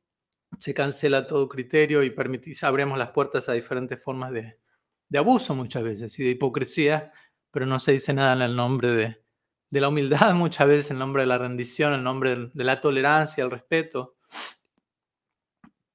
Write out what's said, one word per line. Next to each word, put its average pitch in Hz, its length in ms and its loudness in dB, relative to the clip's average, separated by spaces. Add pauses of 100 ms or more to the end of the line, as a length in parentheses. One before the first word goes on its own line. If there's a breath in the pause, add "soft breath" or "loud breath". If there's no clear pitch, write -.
(600)
se 139 140 -8
cancela 139 540 0
todo 143 220 0
criterio 143 540 2
y 135 80 0
permitís, 131 520 -8
abrimos 139 340 0
las 123 140 -4
puertas 135 380 -2
a 127 40 0
diferentes 127 500 -6
formas 131 280 -8
de, 113 280 -10 (500)
de 139 80 0
abuso 196 380 2
muchas 123 280 -6
veces 110 360 -8
y 139 40 -4
de 127 80 2
hipocresía, 143 800 0 (400 soft breath)
pero 131 140 -4
no 131 140 0
se 147 140 4
dice 135 200 0
nada 139 200 4
en 127 80 2
el 123 140 0
nombre 123 340 0
de, 113 340 0 (460)
de 139 120 0
la 143 80 2
humildad, 147 440 4
<laughs> - 20 4
muchas 170 320 2
veces 147 240 4
en 131 80 -6
nombre 135 240 0
de 127 40 2
la 127 100 2
rendición, 123 560 -2
en 131 100 -2
nombre 131 320 0
de, 120 180 -10
de 135 100 -6
la 131 180 0
tolerancia, 147 640 2
el 127 80 -2
respeto. 139 640 -4 (1800 loud breath)